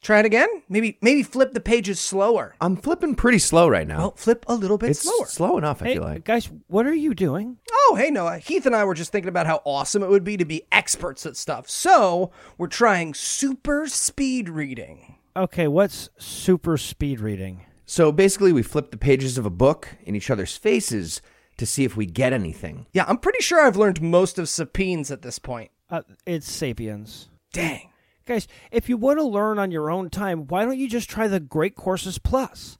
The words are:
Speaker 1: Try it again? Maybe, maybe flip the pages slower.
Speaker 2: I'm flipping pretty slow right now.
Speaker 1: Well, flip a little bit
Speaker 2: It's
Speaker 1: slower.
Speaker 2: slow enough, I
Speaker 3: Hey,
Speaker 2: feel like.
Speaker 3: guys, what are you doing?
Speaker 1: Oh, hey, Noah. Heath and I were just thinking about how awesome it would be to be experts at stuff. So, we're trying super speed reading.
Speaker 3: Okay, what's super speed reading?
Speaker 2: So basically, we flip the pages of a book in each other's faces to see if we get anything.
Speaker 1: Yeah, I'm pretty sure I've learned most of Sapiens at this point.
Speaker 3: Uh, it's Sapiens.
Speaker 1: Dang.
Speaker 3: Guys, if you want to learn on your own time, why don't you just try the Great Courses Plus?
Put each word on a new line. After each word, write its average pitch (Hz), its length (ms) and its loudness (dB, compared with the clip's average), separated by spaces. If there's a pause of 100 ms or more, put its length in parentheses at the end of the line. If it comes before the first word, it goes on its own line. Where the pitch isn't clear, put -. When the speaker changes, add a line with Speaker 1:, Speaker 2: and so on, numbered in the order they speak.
Speaker 1:
Try 214 180 4
it 214 60 4
again? 233 240 4 (180)
Maybe, 220 340 -2
maybe 262 220 4
flip 254 300 0
the - 80 -6
pages 202 380 0
slower. 190 600 0
Speaker 2:
I'm 180 160 2
flipping 311 400 -2
pretty 240 240 4
slow 165 300 6
right 87 180 2
now. 76 120 -4
Speaker 1:
Well, 185 180 -2
flip 233 320 0
a 240 60 0
little 208 220 0
bit 226 120 -2
Speaker 2:
It's 147 120 0
Speaker 1:
slower. 440 260 0
Speaker 2:
slow 196 300 -2
enough, 147 240 -2
I - 40 -6
Speaker 3:
Hey, 247 80 -2
Speaker 2:
feel - 100 -4
like. 156 220 -8
Speaker 3:
guys, 226 240 0 (180)
what 208 180 2
are 294 80 0
you 302 200 0
doing? 190 440 -4 (140)
Speaker 1:
Oh, 480 260 6
hey, 262 120 2
Noah. 175 300 -2
Heath 311 260 -2
and 247 100 2
I 214 80 4
were 190 120 0
just 160 180 -8
thinking 185 160 -2
about 175 160 0
how 160 180 0
awesome 143 400 -2
it 185 60 -4
would 196 160 6
be 208 100 -4
to 180 80 0
be 160 200 -6 (100)
experts - 520 -2
at 160 120 -12
stuff. 127 320 -8
So, 190 640 4 (260)
we're 175 100 -6
trying 175 460 2
super 285 760 -4
speed 254 600 -4
reading. 139 680 -10 (220)
Speaker 3:
Okay, 180 320 0
what's 175 480 0
super - 600 0
speed 135 440 -6
reading? 95 400 -6 (240)
Speaker 2:
So 156 260 4
basically, 190 400 4
we 131 120 4
flip - 280 -4
the 113 60 -14
pages 131 400 2
of 117 80 -2
a 104 40 0
book 123 400 2 (140)
in 101 120 -6
each 101 140 -6
other's 101 280 -4
faces 123 640 -2 (360)
to 120 80 -6
see 135 200 0
if 117 100 -2
we 107 120 -4
get 127 260 0
anything. 92 580 -6
Speaker 1:
Yeah, 185 160 0
I'm 233 120 0
pretty 415 220 -2
sure 339 200 4
I've 233 160 6
learned 196 240 2
most 175 380 2
of 165 100 -4
Sapiens 165 640 -4
at 135 100 -12
this 123 180 -12
point. 120 320 -12 (180)
Speaker 3:
Uh, 170 120 -6 (240)
it's 165 260 -8
Sapiens. 107 800 -8 (240)
Speaker 1:
Dang. 165 360 -6 (360)
Speaker 3:
Guys, 233 220 -4 (240)
if 233 160 -2
you 247 80 0
want 269 240 2
to 311 60 2
learn 214 340 0
on 196 100 -2
your 156 220 -4
own 180 180 -4
time, 175 380 -6
why 180 160 0
don't 262 160 -2
you 269 80 -4
just 226 220 -6
try 220 180 -2
the 196 140 0
Great 156 340 -2
Courses 185 420 -4
Plus? - 640 -4